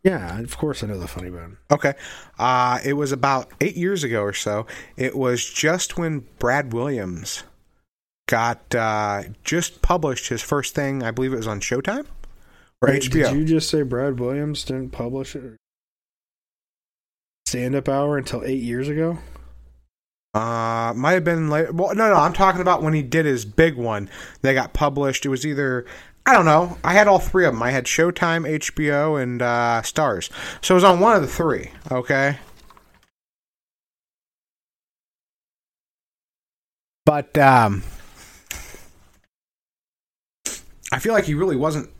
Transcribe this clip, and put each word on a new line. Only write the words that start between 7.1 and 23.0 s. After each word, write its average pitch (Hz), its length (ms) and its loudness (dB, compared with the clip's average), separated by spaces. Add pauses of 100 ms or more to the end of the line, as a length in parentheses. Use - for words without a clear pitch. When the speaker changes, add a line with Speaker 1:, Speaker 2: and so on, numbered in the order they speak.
Speaker 2:
got, - 480 0
uh, 107 480 0 (200)
just - 380 -4
published 156 480 0
his 117 140 -4
first - 320 -4
thing. 139 260 -2
I 113 80 -2
believe 131 240 -2
it 127 40 -4
was 110 100 -6
on 104 140 -4
Showtime 208 440 -4 (760)
or - 100 4
Speaker 1:
Wait, 139 80 4
Speaker 2:
H 131 140 -2
B 143 120 4
O. 110 80 2
Speaker 1:
did 143 80 0
you 156 40 0
just 156 280 2
say 156 100 2
Brad 127 380 -2
Williams 143 440 -4
didn't 131 280 -6
publish 131 440 -8
it? 123 200 -14 (1900)
Stand 127 280 -4
Up 139 140 -2
Hour 143 300 0
until - 260 -6
eight 131 160 -4
years 120 260 -4
ago? 160 300 -2 (1200)
Speaker 2:
Uh, 113 600 -2
might 139 180 2
have 180 100 2
been 160 260 0
later. 156 240 0
Well, 180 220 0
no, 220 120 4
no, 202 100 6
I'm 160 160 4
talking 190 280 4
about 175 220 2
when 156 100 2
he 156 80 2